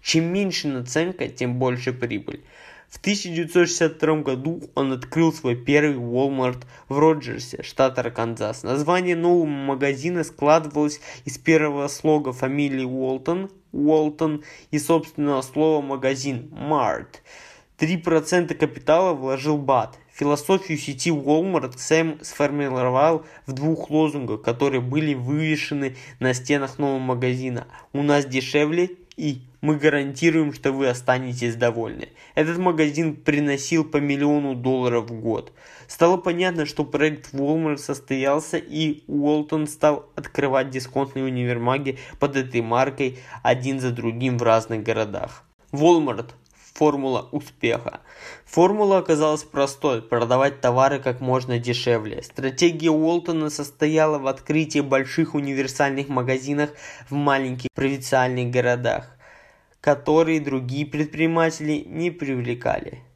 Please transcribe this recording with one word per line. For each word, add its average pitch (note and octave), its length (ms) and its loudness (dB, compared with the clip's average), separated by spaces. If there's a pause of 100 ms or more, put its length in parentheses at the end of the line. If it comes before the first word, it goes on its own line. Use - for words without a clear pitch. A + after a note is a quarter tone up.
Чем E3 320 0
меньше F#3+ 340 -2
наценка, C#3+ 600 -4
тем B2 300 -4
больше B2+ 340 -2
прибыль. A#2 480 -8 (480)
В - 80 -20
тысяча G3+ 320 -2
девятьсот E3+ 380 2
шестьдесят E3 300 0
втором D#3 260 2
году C#3 500 -4
он C#3 180 0
открыл D#3+ 400 0
свой B2 240 -2
первый C#3+ 400 2
Walmart B2+ 680 -2 (260)
в C#3 80 -2
Роджерсе, C#3+ 640 0
штат C3 380 0
Арканзас. A2+ 640 -4
Название E3+ 520 0
нового E3+ 300 4
магазина C#3 760 -2
складывалось D3 760 2 (260)
из B2+ 120 -10
первого D3+ 500 2
слога D3 460 0
фамилии C3+ 500 -2
Уолтон, C3 680 -4 (200)
Уолтон D3+ 720 0 (280)
и D3+ 80 0
собственного C#3+ 640 0
слова D3+ 420 2
магазин, C3 680 -4
Mart. C3 680 -2 (580)
Три E3 200 0
процента E3 580 2
капитала D#3+ 580 2
вложил C3+ 440 -2
БАТ. C3 400 0 (160)
Философию D3 640 0
сети C#3+ 320 -6
Walmart D3+ 680 0
Сэм D#3+ 440 2
сформировал C#3 1040 0 (220)
в C3+ 60 -6
двух D3+ 360 -2
лозунгах, C#3+ 540 0
которые C3 380 0
были C#3+ 340 -2
вывешены C#3+ 800 -2 (240)
на B2+ 160 2
стенах C3+ 420 0
нового C#3 220 0
магазина. B2+ 680 -2 (260)
«У C#3+ 120 -2
нас C#3+ 220 4
дешевле» D3 680 0 (260)
и C#3+ 240 -4 (200)
«Мы D3+ 160 2
гарантируем, C#3+ 760 2
что C#3 200 0
вы C3+ 160 2
останетесь B2 680 -2
довольны». A#2 540 -2 (260)
Этот E3 240 2
магазин D#3 560 2
приносил D3 680 0
по D3+ 140 -2
миллиону C#3+ 560 0
долларов B2 560 0
в A#2+ 100 -10
год. A2 340 -4 (340)
Стало F3 300 4
понятно, F3 500 -2
что - 160 -4
проект D3 500 -2
Walmart D3 440 0
состоялся, C#3 800 -2
и D3+ 500 -4
Уолтон D3+ 580 0
стал D3+ 500 0
открывать C3+ 540 0
дисконтные C3+ 560 -4
универмаги B2+ 720 -2 (220)
под C#3 160 0
этой B2+ 260 -2
маркой B2+ 560 0 (240)
один B2+ 380 0
за B2+ 120 -2
другим A#2+ 460 -2
в A#2+ 60 -2
разных A2+ 400 2
городах. A2 600 -4 (260)
Walmart. C#3+ 580 2 (440)
Формула C#3 580 0
успеха. B2 680 -4 (460)
Формула G3 540 4
оказалась D#3 440 2
простой: C3+ 580 -2
продавать B2+ 600 2
товары C3 380 4
как B2+ 200 -4
можно B2+ 400 0
дешевле. A#2 640 -2
Стратегия D#3 640 2
Уолтона D#3+ 600 2
состояла D3+ 680 0
в C3+ 80 -4
открытии D3+ 540 0
больших C3+ 560 0
универсальных C#3 720 -2
магазинов C3+ 640 -2 (380)
в C#3 40 -6
маленьких C3+ 600 0
провинциальных B2+ 760 0
городах, B2 640 0 (640)
которые D#3 600 4
другие C3+ 460 -4
предприниматели D#3 1000 0
не E3 240 -4
привлекали. B2 920 -4 (120)